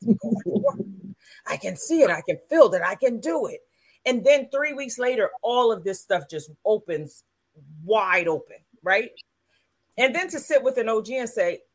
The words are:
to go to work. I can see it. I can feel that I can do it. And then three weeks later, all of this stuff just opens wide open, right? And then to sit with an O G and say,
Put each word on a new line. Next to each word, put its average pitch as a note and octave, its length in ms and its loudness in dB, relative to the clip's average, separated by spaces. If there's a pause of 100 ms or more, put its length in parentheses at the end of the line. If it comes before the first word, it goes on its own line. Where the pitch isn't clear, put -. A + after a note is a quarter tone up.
to A3+ 100 4
go A3+ 160 -4
to - 180 -4
work. - 280 0 (680)
I D#3 120 -8
can F3+ 200 -6
see D#4+ 240 4
it. G#3 80 6
I E3 120 -2
can - 180 -6 (100)
feel D4+ 200 8
that F3 140 -2
I F#3+ 120 -2
can A#3+ 240 0
do D4 260 -2
it. - 140 -10 (460)
And B3 200 0
then C#4 240 4
three D4 240 -2
weeks C4 240 -8
later, B3 320 0 (120)
all A#3+ 320 2
of F3+ 100 -8
this F#3+ 180 -6
stuff F3 280 -2
just D#3 220 -10 (140)
opens F3 580 -2 (600)
wide F#3 460 2
open, - 260 -4 (260)
right? G3+ 300 0 (840)
And B3+ 180 4
then F4+ 140 -4
to E4 100 -4
sit C#4 240 2
with B3+ 140 0
an A3+ 120 -2
O A3+ 120 0
G A#3 160 -6
and A#3+ 120 -4
say, F3 300 -2 (160)